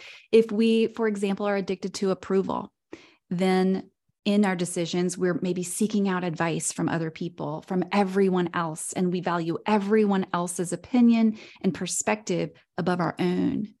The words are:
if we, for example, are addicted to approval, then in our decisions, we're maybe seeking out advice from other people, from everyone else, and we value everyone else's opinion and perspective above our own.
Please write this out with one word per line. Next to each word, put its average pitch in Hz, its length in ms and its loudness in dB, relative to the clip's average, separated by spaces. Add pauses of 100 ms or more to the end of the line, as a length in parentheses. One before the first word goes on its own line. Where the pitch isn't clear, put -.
(320)
if 226 200 6
we, 226 360 2
for 226 180 -4
example, 202 400 -2
are 202 100 0
addicted 190 380 -6
to 196 160 -2
approval, 185 640 -2 (580)
then 185 600 2 (340)
in 208 200 4
our 185 120 0
decisions, 175 600 -2
we're 180 240 0
maybe 180 220 -2
seeking 202 460 0
out 180 160 -2
advice 165 480 -2
from 165 160 -2
other 160 220 -2
people, 160 580 -8
from 180 240 -2
everyone 190 600 2
else, 165 420 -6
and 180 180 0
we 180 80 -2
value 170 460 -2
everyone 202 680 4
else's 175 380 -4
opinion 226 680 4 (240)
and 190 120 2
perspective 180 760 -2 (260)
above 180 240 0
our 165 180 -2
own. 185 500 0 (120)